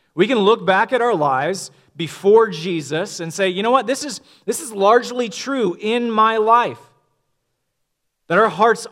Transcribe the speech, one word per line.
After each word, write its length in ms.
we 120
can 120
look 260
back 260
at 100
our 140
lives 560
before 540
Jesus 720
and 120
say, 140
"You 160
know 80
what? 160
This 160
is, 160
this 160
is 140
largely 560
true 500
in 320
my 260
life." 420
That 100
our 120
hearts 420